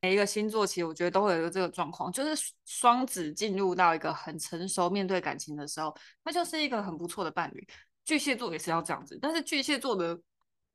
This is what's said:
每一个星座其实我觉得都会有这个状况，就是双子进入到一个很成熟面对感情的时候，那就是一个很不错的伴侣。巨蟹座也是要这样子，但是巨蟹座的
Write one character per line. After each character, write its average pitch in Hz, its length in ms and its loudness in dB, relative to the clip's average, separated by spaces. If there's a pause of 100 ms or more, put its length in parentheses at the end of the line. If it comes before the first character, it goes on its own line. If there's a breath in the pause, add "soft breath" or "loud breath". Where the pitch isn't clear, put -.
每 185 120 4
一 - 20 6
个 202 100 6
星 214 240 0
座 208 160 2
其 185 160 -2
实 170 40 2
我 160 60 -4
觉 160 120 -2
得 175 80 2
都 190 100 6
会 196 160 4
有 165 100 0
这 175 120 -2
个 180 100 2
状 170 220 -4
况， - 200 -4
就 262 120 -2
是 302 280 -2 (140)
双 247 400 4
子 170 260 -4
进 196 240 -2
入 190 200 2
到 175 180 6
一 160 60 0
个 156 120 -2
很 156 280 -8
成 175 280 -6
熟 180 220 2
面 196 160 2
对 185 160 0
感 151 160 -4
情 151 180 -10
的 147 120 -10
时 - 120 -8
候， 156 160 -4 (280 loud breath)
那 330 80 -4
就 339 120 0
是 330 160 -4
一 302 80 0
个 240 140 0
很 180 160 -4
不 170 80 -6
错 180 180 -4
的 160 60 -2
伴 - 240 -4
侣。 - 140 -16 (360 loud breath)
巨 311 140 0
蟹 269 180 2
座 220 160 -4
也 156 60 -4
是 165 140 -2
要 165 100 4
这 165 100 -4
样 165 140 -4
子， - 160 -14
但 311 140 0
是 330 60 2
巨 302 200 0
蟹 277 160 2
座 240 180 0
的 170 220 0 (580)